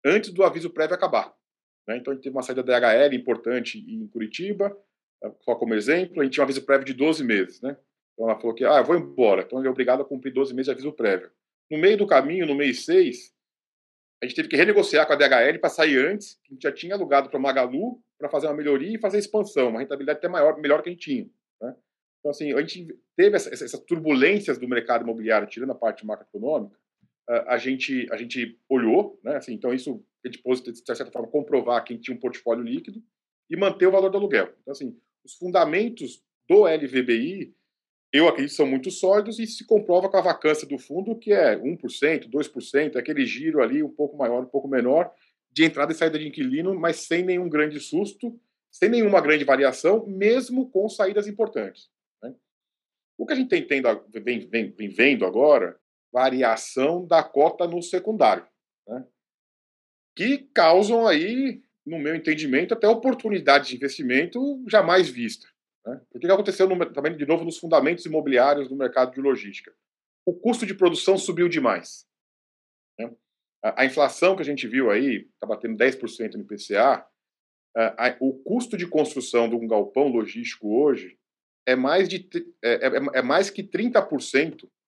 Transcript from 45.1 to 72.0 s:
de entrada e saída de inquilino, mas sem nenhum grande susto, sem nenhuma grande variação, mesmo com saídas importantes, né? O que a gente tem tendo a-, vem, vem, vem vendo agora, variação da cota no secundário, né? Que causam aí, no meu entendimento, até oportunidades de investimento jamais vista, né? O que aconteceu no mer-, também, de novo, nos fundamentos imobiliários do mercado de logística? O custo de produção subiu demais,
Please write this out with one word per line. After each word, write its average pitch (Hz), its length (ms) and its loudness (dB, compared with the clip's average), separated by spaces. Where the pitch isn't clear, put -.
de 147 120 2
entrada 156 280 0
e - 20 -10
saída 160 240 -2
de 151 100 -10
inquilino, 151 460 -4
mas 165 220 -2
sem 180 260 -4
nenhum 180 260 -2
grande 151 320 -2
susto, 202 580 -6
sem - 180 0
nenhuma 214 320 4
grande 151 240 2
variação, 139 600 2
mesmo 247 640 0
com 196 180 0
saídas 208 380 -2
importantes, 208 640 -6
né? 120 120 -16
O - 80 -8
que 311 60 -6
a 269 40 -2
gente 254 120 -2
tem 160 180 0
tendo 131 220 0
a-, 107 220 -2
vem, 113 380 -6
vem, 110 220 -4
vem 104 180 -12
vendo 117 360 2
agora, 104 560 2
variação 127 920 0
da 160 160 4
cota 156 440 2
no 170 160 -6
secundário, 180 640 0
né? 123 200 -12
Que 269 220 0
causam 208 520 6
aí, 220 560 0
no 160 140 -8
meu 151 160 -4
entendimento, 151 580 -2
até 202 160 2
oportunidades 202 800 2
de 127 80 -8
investimento 165 920 -4
jamais 180 400 4
vista, 120 380 -8
né? 123 140 -12
O - 40 -16
que - 80 -6
aconteceu 190 420 4
no 190 60 0
mer-, 175 180 -2
também, 156 240 -4
de 147 100 -6
novo, 165 180 2
nos 170 140 -8
fundamentos 165 480 2
imobiliários 143 640 2
do 135 80 -10
mercado 127 360 0
de 135 80 -10
logística? 110 520 -4
O 180 60 -2
custo 226 320 -2
de 190 100 -6
produção 185 440 2
subiu 175 300 0
demais, 127 580 -2